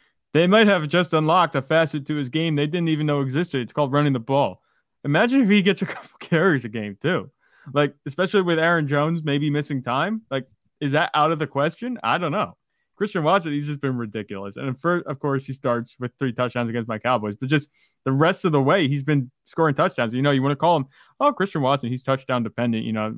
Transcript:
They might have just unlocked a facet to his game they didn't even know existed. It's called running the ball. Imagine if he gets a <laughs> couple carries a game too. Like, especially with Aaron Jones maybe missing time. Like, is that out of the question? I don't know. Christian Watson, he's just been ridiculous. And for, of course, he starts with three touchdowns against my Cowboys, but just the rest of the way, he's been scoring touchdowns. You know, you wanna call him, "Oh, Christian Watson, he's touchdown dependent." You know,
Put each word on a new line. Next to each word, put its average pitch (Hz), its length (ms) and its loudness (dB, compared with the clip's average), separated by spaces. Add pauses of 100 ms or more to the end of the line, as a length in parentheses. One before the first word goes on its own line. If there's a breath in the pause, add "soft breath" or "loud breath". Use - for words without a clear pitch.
(340)
They 170 140 4
might 214 200 6
have 175 200 2
just 170 260 0
unlocked 160 420 2
a 135 60 0
facet 160 460 0
to 156 80 -4
his 139 140 -4
game 156 260 -2
they 143 120 2
didn't 165 220 -2
even 156 160 0
know 147 160 0
existed. 139 400 -2
It's 113 120 -8
called 143 200 -2
running 147 200 2
the 123 60 0
ball. 120 420 -2 (420)
Imagine 233 380 2
if 208 80 2
he 208 120 6
gets 185 200 0
a 196 40 -2
<laughs> - 20 -10
couple - 220 -14 (100)
carries 160 460 2
a 113 40 -6
game 104 300 -8
too. 156 300 -4 (440 soft breath)
Like, 147 220 0 (100)
especially 185 360 0
with 170 180 2
Aaron 165 280 2
Jones 156 360 0
maybe 147 260 0
missing 143 320 -2
time. 165 480 -2
Like, 135 180 -6 (340)
is 143 100 -2
that 151 220 0
out 151 180 4
of 160 80 -2
the 151 80 -2
question? 165 560 -4
I 123 140 2
don't 170 160 -2
know. 170 240 -4 (400)
Christian 196 260 -4
Watson, 165 300 2
he's 147 120 -4
just 147 140 -6
been 131 180 -2
ridiculous. 104 580 -8
And 131 240 -8
for, 175 200 0
of 147 200 -8
course, 135 260 -2
he 135 80 -10
starts 120 460 -4
with 123 200 -6
three 131 140 -4
touchdowns 120 360 -2
against 113 180 -6
my 110 120 -6
Cowboys, 107 400 -2
but 135 100 -6
just 147 200 0 (360)
the 135 60 0
rest 160 320 2
of 180 80 2
the 143 100 4
way, 156 260 2
he's 143 160 -2
been 139 280 0 (140)
scoring 160 300 0
touchdowns. 127 380 0
You 127 80 -2
know, 143 100 2
you 135 120 2
wanna 139 140 0
call 165 200 4
him, 135 80 -2 (340 soft breath)
"Oh, 285 120 2
Christian 190 300 -4
Watson, 135 280 0
he's 127 140 -6
touchdown 131 400 -2
dependent." 113 420 -2
You 113 60 -4
know, 110 260 -4